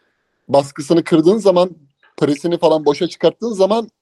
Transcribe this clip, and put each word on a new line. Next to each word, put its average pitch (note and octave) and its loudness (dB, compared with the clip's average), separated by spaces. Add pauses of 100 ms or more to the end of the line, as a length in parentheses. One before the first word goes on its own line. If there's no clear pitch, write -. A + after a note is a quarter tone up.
(480)
baskısını C#3+ -2
kırdığın E3+ 2
zaman, F#3 2 (480)
presini D#3+ -2
falan D#3+ 0
boşa D3 0
çıkarttığın G#3+ -4
zaman G3 -2 (120)